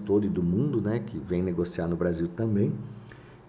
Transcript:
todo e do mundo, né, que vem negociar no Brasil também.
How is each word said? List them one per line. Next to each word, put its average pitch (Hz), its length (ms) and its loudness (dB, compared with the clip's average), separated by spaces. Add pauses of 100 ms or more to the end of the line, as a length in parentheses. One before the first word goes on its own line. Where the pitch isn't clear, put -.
todo 104 220 4
e 98 40 2
do 87 120 0
mundo, 113 400 2
né, 104 160 0
que - 220 -6
vem 90 240 0
negociar 87 420 0
no 85 100 0
Brasil 85 320 0
também. 107 460 2 (760)